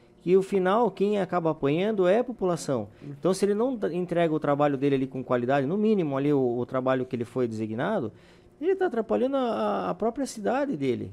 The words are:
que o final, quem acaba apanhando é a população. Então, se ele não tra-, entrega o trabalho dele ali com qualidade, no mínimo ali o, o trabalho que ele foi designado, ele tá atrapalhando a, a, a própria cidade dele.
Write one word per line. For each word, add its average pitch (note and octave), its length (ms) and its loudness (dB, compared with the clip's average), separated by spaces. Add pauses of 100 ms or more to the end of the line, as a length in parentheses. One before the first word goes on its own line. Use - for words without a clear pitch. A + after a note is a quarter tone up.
(200)
que F3+ 160 4
o F#3+ 60 6
final, G3 480 2
quem G3+ 300 0
acaba F3 300 0
apanhando F3 580 2
é G3+ 100 6
a B3 60 0
população. D#3+ 640 -2 (200)
Então, C#3+ 240 0
se F#3+ 120 -2
ele G3+ 100 4
não A#3+ 240 0
tra-, F#3+ 160 -4
entrega E3+ 400 0
o D3+ 60 0
trabalho C#3+ 360 2
dele C#3 200 2
ali C3+ 100 0
com C3+ 160 -8
qualidade, B2+ 420 0
no E3+ 140 -2
mínimo G3 380 2
ali C#3+ 160 2
o, B2 260 2
o B2 80 -2
trabalho C3 400 0
que - 80 -10
ele A#2 100 -2
foi B2 220 -2
designado, A2+ 640 -4 (500)
ele F#4 140 0
tá F#4+ 120 -2
atrapalhando A3+ 500 0
a, C4+ 40 0
a, G#3 500 -2
a F3 40 -2
própria A#3 320 -4
cidade A#3+ 500 -2
dele. A2+ 360 -2